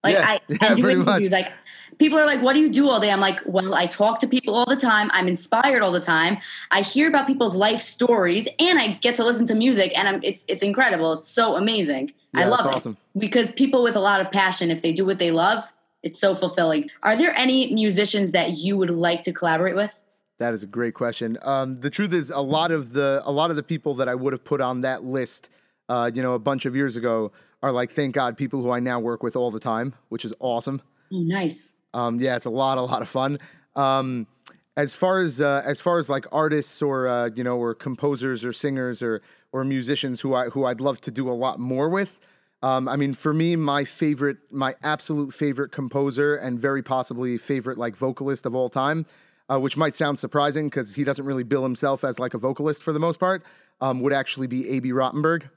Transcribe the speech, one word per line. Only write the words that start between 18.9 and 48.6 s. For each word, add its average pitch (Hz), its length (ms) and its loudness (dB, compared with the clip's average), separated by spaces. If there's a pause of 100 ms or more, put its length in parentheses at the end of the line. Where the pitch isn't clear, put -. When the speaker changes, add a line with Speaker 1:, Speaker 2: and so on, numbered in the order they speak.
Speaker 1:
to 175 100 -4
collaborate 170 420 0
with? 208 260 -4 (360)
Speaker 2:
That 120 160 -2
is 101 80 -6
a 104 40 -14
great 117 280 -4
question. 117 480 -4
Um, 131 380 -2
the 139 100 -4
truth 196 240 -2
is, 160 160 -2
a 143 100 -4
lot 156 320 0
of 127 220 -4
the, 139 320 0
a 139 60 -2
lot 156 180 2
of 156 60 -2
the 147 60 -4
people 151 340 -4
that 127 120 -2
I 123 60 -2
would 127 180 -2
have 123 120 -8
put 135 180 -2
on 127 180 -2
that 127 240 -4
list, 127 460 -6 (400)
uh, 120 240 0
you 131 80 -2
know, 127 100 0
a 123 60 0
bunch 135 260 -2
of 127 100 -4
years 131 220 -2
ago 113 360 -2 (300)
are, 135 100 0
like, 123 180 -2
thank 139 240 -2
God, 123 240 -2
people 135 240 -4
who 123 80 -2
I 123 100 0
now 123 180 -2
work 117 240 -6
with 120 140 -4
all 123 140 0
the 107 100 -8
time, 120 320 -4 (160)
which 113 160 -10
is 107 160 -8
awesome. 127 400 -4 (320)
Speaker 1:
Oh, 185 80 -6
nice. 170 540 -4 (180)
Speaker 2:
Um, 120 260 -2
yeah, 127 180 0
it's 120 100 -6
a 123 40 -4
lot, 135 280 0
a - 20 -2
lot 127 220 -2
of 113 80 -10
fun. 139 280 -4 (380)
Um, 131 500 0 (520)
as 143 160 -2
far 185 260 0
as, 151 220 -2
uh, 139 240 2
as 135 120 -4
far 175 200 0
as, 151 100 -4
like, 135 240 -2
artists 151 480 -2
or, 135 260 0
uh, 120 280 0
you 123 100 -6
know, 123 140 -2
or 117 160 -2
composers 131 720 -4
or 120 80 -6
singers 131 480 -6
or, 113 180 -2 (320)
or 131 100 -4
musicians 131 600 -4
who 135 100 -2
I, 123 160 0
who 135 160 -2
I'd 123 160 -2
love 135 220 -2
to - 80 -8
do 127 180 -4
a 123 60 -2
lot 123 260 -4
more 127 300 -2
with, 196 280 -2 (440)
um, 131 260 0
I 131 80 -2
mean, 139 160 0
for 151 220 -2
me, 165 220 2
my 143 280 0
favorite, 143 540 -2 (120)
my 135 320 -4
absolute 147 520 -4
favorite 139 360 -2
composer 139 640 -2
and 123 220 -6
very 139 240 -2
possibly 127 540 -4
favorite, 127 400 -4
like, 117 180 -6
vocalist 135 520 -4
of 120 80 -4
all 127 160 0